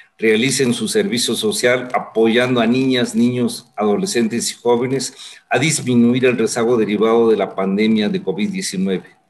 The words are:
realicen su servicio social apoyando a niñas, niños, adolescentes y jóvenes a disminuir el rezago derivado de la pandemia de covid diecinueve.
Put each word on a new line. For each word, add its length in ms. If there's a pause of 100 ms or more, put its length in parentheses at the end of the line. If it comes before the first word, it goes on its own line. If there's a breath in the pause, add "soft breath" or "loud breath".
(180 loud breath)
realicen 560
su 140
servicio 460
social 600
apoyando 680
a 60
niñas, 480
niños, 640
adolescentes 720
y 40
jóvenes 600 (340 loud breath)
a 100
disminuir 680
el 120
rezago 400
derivado 540
de 60
la 180
pandemia 540
de 140
covid 280
diecinueve. 640 (140)